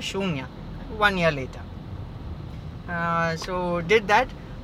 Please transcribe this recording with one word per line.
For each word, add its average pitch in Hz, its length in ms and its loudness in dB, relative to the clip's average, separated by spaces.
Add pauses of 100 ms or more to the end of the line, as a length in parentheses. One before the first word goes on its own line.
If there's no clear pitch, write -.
(120)
Shunya 175 340 0 (520)
one 202 200 4
year 165 140 4
later. 135 300 -4 (1300)
Uh, 170 480 2
so 175 440 0
did 202 280 6
that, 233 180 8 (360)